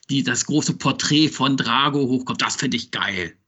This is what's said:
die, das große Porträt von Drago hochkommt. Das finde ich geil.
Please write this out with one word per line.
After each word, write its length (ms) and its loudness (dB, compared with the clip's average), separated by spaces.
die, 140 2
das 240 -2
große 300 2
Porträt 520 2
von 260 0
Drago 520 2
hochkommt. 340 -2
Das 140 0
finde 220 -2
ich 120 -10
geil. 460 -4